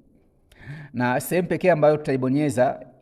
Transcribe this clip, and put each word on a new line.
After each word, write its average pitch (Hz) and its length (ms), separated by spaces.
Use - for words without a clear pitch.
Na 123 280
sehemu 175 280
pekee 180 220
ambayo 151 260
tutaibonyeza 135 880